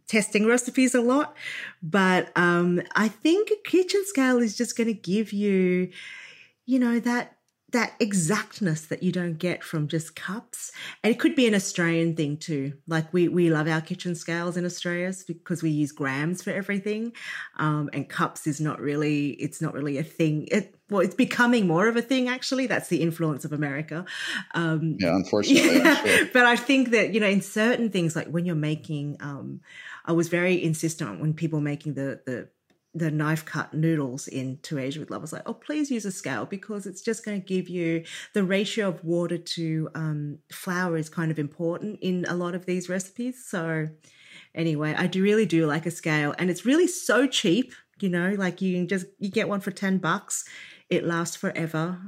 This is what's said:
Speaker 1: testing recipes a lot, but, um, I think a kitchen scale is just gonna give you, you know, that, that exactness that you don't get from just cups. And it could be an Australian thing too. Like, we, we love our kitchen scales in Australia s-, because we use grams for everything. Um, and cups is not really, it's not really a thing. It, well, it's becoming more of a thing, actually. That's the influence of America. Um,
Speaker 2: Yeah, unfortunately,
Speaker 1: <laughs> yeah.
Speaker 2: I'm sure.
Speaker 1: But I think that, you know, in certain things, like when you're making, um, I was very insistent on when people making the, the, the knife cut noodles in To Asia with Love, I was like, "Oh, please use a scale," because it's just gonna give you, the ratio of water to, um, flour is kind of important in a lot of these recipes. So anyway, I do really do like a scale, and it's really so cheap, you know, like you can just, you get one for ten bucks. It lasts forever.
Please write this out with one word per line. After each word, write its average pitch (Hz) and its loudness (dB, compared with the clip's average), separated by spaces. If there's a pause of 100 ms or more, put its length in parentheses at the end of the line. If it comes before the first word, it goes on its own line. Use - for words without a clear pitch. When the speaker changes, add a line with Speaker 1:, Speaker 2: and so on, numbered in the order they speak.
Speaker 1:
testing 214 2
recipes 247 2
a 247 4
lot, 262 2 (460)
but, 185 2
um, 175 4 (160)
I 214 4
think 339 2
a 427 2
kitchen 370 2
scale 254 2
is 226 0
just 240 -2
gonna 233 0
give 202 -2
you, 185 2 (760)
you 254 2
know, 240 4
that, 240 -2 (340)
that 226 0
exactness 196 0
that - -6
you 180 2
don't 175 -4
get 175 -4
from 151 -2
just 160 -4
cups. - -12 (320)
And 214 4
it 240 0
could 330 4
be 247 6
an 214 4
Australian 165 2
thing 147 -2
too. 143 -4 (140)
Like, 160 -2
we, 175 4
we 170 4
love 156 2
our 160 2
kitchen 180 -6
scales 170 -4
in 175 -2
Australia 175 -4
s-, 185 -8
because 165 -6
we 160 2
use 147 0
grams 147 -2
for 202 -6
everything. 208 -4 (440)
Um, 151 0
and 139 -6
cups - -4
is 151 -2
not 151 -2
really, 147 0
it's - -8
not 160 -2
really 143 -4
a 127 -4
thing. 156 0
It, - 0 (160)
well, 196 2
it's 185 0
becoming 240 4
more 175 4
of 233 2
a 233 0
thing, 254 0
actually. 254 -2
That's - -2
the 156 2
influence 160 0
of 143 -6
America. 151 -4 (480)
Um, 160 0
Speaker 2:
Yeah, 87 4
unfortunately, 104 6
Speaker 1:
<laughs> - -
yeah. 285 8
Speaker 2:
I'm - -2 (140)
sure. - 2
Speaker 1:
But 247 6
I 240 6
think 247 4
that, 202 4
you 226 4
know, 208 4
in 196 4
certain 226 0
things, 165 0
like 156 -4
when 170 -2
you're 180 0
making, 151 -4
um, 135 -10 (440)
I - -2
was 165 4
very 175 2
insistent 160 -2
on 92 -10
when 156 0
people 156 -2
making 147 -4
the, 135 -6
the, 117 -8 (460)
the 160 0
knife 151 0
cut - -8
noodles 151 0
in 131 -6
To 156 -6
Asia 135 -6
with - -12
Love, 101 -8
I - -12
was 156 -12
like, - -12
"Oh, 233 -8
please 294 -4
use 226 -4
a 196 -4
scale," 123 -6
because 202 -10
it's 190 -12
just 220 -4
gonna 208 -4
give 185 -2
you, 165 -2 (320)
the 208 2
ratio 196 0
of 165 -6
water 170 0
to, 160 -4
um, 151 -4 (140)
flour 180 -2
is 156 -4
kind 160 -2
of 156 -4
important 170 -4
in 180 -2
a 175 -2
lot 175 -4
of 180 -8
these 180 -4
recipes. 214 -6
So 160 -2 (680)
anyway, 151 0
I 180 0
do 190 0
really 208 4
do 165 4
like 156 0
a 165 -4
scale, 151 0
and 180 0
it's 180 -4
really 320 4
so 269 2
cheap, 240 0 (260)
you 196 0
know, 180 0
like 180 -2
you 185 0
can 180 0
just, 185 -2 (100)
you 202 -6
get 196 0
one 202 0
for 196 -6
ten 190 0
bucks. 180 -2 (440)
It 175 2
lasts 170 -2
forever. 165 -4 (100)